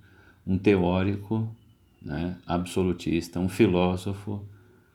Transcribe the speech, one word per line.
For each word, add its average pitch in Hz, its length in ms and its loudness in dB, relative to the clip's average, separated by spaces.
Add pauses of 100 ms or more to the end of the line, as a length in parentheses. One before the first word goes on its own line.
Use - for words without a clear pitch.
(460)
um 95 100 0
teórico, 101 960 2 (460)
né, 85 460 -6
absolutista, 87 920 -2
um 92 100 0
filósofo 98 960 0 (480)